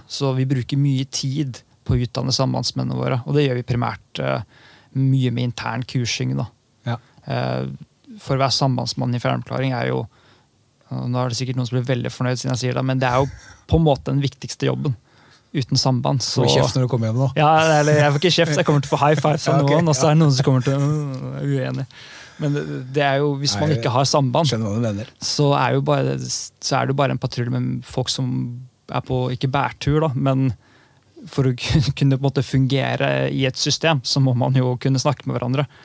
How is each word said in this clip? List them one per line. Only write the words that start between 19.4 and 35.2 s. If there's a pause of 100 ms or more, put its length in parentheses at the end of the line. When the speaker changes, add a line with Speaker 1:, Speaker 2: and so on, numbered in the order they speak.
Speaker 1:
fra
Speaker 2:
<laughs>
Ja,
ok,
Speaker 1:
noen,
og
så
Speaker 2:
ja.
Speaker 1:
er
det
noen
som
kommer
til
å, (260)
øh,
er (100)
uenig. (580)
Men (360)
det
er
jo, (100)
hvis
man
Speaker 2:
Nei,
Speaker 1:
ikke
har
samband,
Speaker 2:
skjønner
hva
du
mener. (100)
Speaker 1:
så (100)
er
jo
bare,
så
er
det
jo
bare
en
patrulje
med
folk
som (640)
er
på, (120)
ikke
bærtur
da,
men (760)
for
å (200)
<laughs>
kunne
på
en
måte
fungere (240)
i
et
system,
så
må
man
jo
kunne
snakke